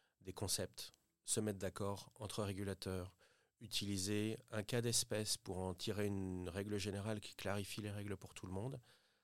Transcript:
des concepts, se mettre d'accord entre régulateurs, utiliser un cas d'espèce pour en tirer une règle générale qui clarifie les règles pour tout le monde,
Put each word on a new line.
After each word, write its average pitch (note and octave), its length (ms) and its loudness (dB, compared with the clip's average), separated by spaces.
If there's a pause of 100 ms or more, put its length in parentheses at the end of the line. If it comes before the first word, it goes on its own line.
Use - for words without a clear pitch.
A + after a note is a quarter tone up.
(220)
des F#2+ 120 -6
concepts, - 600 -2 (320)
se - 140 2
mettre G#2+ 200 2
d'accord G2 600 -2
entre G#2+ 240 -2
régulateurs, F#2+ 720 -2 (480)
utiliser G#2 760 2 (140)
un G#2+ 100 0
cas A#2+ 200 2
d'espèce A2 560 2
pour F2+ 200 -4
en F#2 160 2
tirer G#2 340 2
une F#2 420 0
règle G2+ 280 0
générale G2+ 440 0
qui - 140 -10
clarifie G2+ 440 0
les G#2 120 -4
règles G2+ 260 -4
pour - 160 -12
tout - 120 -10
le F2+ 60 -6
monde, B2 300 -2 (420)